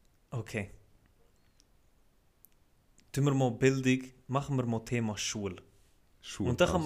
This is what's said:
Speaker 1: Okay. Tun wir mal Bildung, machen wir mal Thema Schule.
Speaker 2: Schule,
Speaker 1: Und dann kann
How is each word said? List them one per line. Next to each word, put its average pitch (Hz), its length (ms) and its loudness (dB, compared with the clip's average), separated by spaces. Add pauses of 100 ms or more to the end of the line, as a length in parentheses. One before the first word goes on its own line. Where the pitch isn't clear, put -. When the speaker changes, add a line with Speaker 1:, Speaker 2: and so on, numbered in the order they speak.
(320)
Speaker 1:
Okay. 110 400 -8 (2500)
Tun 135 140 0
wir 143 80 4
mal 131 180 2
Bildung, 131 520 4 (240)
machen 139 300 -2
wir 123 80 0
mal 117 160 -2
Thema 113 360 -2
Schule. 98 380 -4 (680)
Speaker 2:
Schule, - 280 -2
Speaker 1:
Und 123 120 0
dann 175 80 6
kann 180 160 2